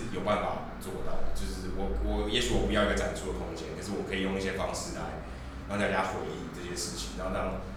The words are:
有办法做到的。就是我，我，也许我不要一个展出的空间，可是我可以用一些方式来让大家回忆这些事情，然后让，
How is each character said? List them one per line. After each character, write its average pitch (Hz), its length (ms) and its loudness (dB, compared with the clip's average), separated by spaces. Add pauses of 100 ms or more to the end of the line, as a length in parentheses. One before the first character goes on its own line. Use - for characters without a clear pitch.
(120)
有 95 100 -2
办 104 220 4
法 - 380 -2
做 92 260 -2
到 - 160 6
的。 - 80 6
就 98 160 2
是 92 320 -2
我， 98 240 2
我， 104 240 2
也 104 140 4
许 117 100 2
我 101 160 4
不 104 80 2
要 104 80 6
一 101 80 6
个 - 20 2
展 - 220 0
出 92 160 -4
的 90 80 -2
空 90 160 -4
间， - 160 -6
可 - 80 -6
是 98 160 -4
我 98 80 -2
可 95 80 -4
以 95 160 0
用 95 80 0
一 98 60 0
些 95 180 0
方 - 160 0
式 - 240 -4
来 - 240 -6 (480)
让 101 80 0
大 98 80 4
家 - 240 2
回 - 160 -4
忆 80 240 -6
这 - 80 -8
些 - 160 -6
事 - 240 -4
情， - 180 -6
然 92 80 -2
后 92 60 -2
让， 95 320 0 (140)